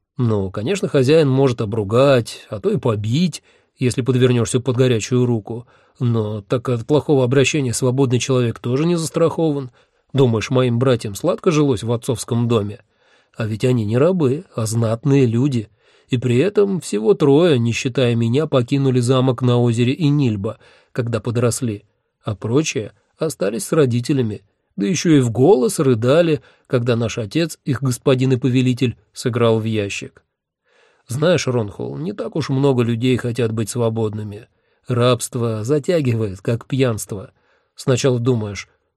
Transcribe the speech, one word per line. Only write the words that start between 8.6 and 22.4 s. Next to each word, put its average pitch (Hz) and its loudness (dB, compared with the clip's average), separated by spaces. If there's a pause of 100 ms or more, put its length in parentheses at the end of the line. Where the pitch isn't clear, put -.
не 175 0
застрахован. 160 -2 (420)
Думаешь, 120 2
моим 127 2
братьям 117 0
сладко - -2
жилось 147 2
в 113 -4
отцовском 117 -2
доме? 104 -2 (560)
А 117 -6
ведь 110 -6
они 127 2
не 110 0
рабы, 156 0 (100)
а 113 -4
знатные 117 0
люди". 120 0 (400)
И 127 -2
при 120 0
этом 196 2
всего 208 0
трое, 147 4
не 117 0
считая 120 0
меня, 117 0
покинули 131 0
замок 127 2
на 123 2
озере 120 2
Инильба, 127 0 (340)
когда 117 -4
подросли, 117 -2 (380)
а 104 -6
прочие 120 -2 (260)